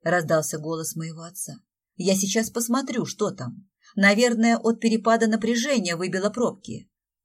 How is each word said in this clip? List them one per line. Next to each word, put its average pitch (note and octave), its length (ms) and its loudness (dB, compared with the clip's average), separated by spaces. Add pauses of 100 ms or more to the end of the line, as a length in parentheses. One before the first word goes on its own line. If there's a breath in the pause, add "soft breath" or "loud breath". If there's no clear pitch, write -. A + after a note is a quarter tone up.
раздался E3 560 0
голос D#3+ 380 -6
моего E3 260 -10
отца. E3 320 -12 (420)
«Я F#3+ 200 2
сейчас G3+ 340 0
посмотрю, A#3 560 -2
что - 240 -2
там. - 400 -12 (260 soft breath)
Наверное, A3+ 600 4
от A3+ 220 0
перепада A3+ 480 2
напряжения A3+ 680 0
выбило F#3 360 -2
пробки». - 580 -6 (360)